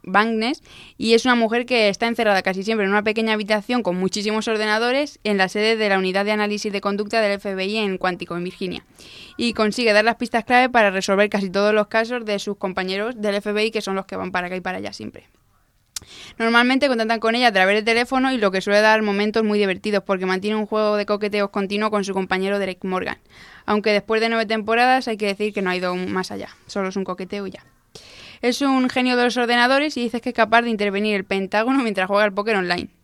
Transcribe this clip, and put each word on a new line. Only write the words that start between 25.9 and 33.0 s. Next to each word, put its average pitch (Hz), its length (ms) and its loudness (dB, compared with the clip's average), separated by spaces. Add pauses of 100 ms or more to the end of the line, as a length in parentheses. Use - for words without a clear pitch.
más 185 360 -4
allá, 196 180 -10 (180)
solo 196 220 -4
es 190 80 -6
un 196 80 -4
coqueteo 190 420 -10
y 190 60 -10
ya. - 140 -20 (720)
Es 240 220 0
un 262 260 2
genio 254 300 0
de 240 60 4
los 240 120 0
ordenadores 247 640 2
y 240 60 0
dice 233 180 -4
que 247 80 -4
es 240 40 -8
capaz 226 280 4
de 240 80 -2
intervenir 208 440 0
el 190 100 -2
Pentágono 214 580 0
mientras 190 260 -2
juega 202 160 2
al 202 80 0
póker 208 240 -2
online. 180 320 -2 (160)